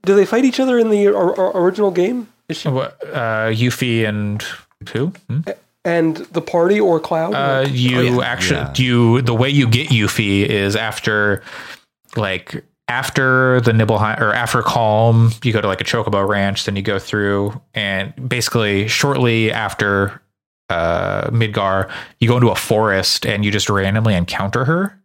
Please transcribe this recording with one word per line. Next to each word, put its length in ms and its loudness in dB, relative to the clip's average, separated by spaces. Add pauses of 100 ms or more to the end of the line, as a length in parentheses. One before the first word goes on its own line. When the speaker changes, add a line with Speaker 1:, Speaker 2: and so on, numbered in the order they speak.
Speaker 1:
Do 120 4
they 100 6
fight 200 2
each 140 2
other 200 2
in 100 2
the 180 4
or, 280 2
or, 240 0
original 320 2
game? 380 -2 (180)
Is 100 -6
she 120 -4
Speaker 2:
What, 280 -4 (140)
uh, 380 -2
Yuffie 580 0
and 340 -4 (520)
who? 140 -2 (200)
Hmm? 200 -4
Speaker 1:
A-, 80 -8 (280)
and 340 0
the 240 -6
party 380 0
or 200 2
Cloud? 340 -4
Speaker 2:
Uh, 300 0
Speaker 1:
Like, 100 -2
Speaker 2:
you 240 2
Speaker 3:
Oh, 40 2 (200)
yeah. 40 0
Speaker 2:
actually, 340 -2
Speaker 4:
Yeah. 180 -6
Speaker 2:
you, 460 4
the 100 0
way 160 2
you 180 4
get 220 2
Yuffie 560 2
is 320 0
after, 640 -2 (720)
like, 480 -6 (240)
after 760 2
the 120 4
Nibelheim, 480 2
or 120 2
after 280 0
Calm, 680 4 (120)
you 80 0
go 80 0
to, 80 -2
like, 140 -2
a 20 -6
Chocobo 420 -2
Ranch, 400 -2
then 120 -4
you 60 -6
go 160 -2
through, 600 -2 (140)
and 400 -4 (160)
basically 580 -2
shortly 640 0
after, 680 -2 (480)
uh, 640 -2
Midgar, 580 -2 (320)
you 80 2
go 80 4
into 120 4
a 60 0
forest 680 0
and 180 -2
you 80 0
just 180 -2
randomly 440 0
encounter 520 -2
her 400 -2